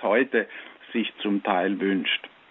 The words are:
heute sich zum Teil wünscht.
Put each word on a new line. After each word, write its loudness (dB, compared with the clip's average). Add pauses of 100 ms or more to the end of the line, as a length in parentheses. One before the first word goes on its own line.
heute 2 (460)
sich -2 (100)
zum 0
Teil 0
wünscht. -2 (240)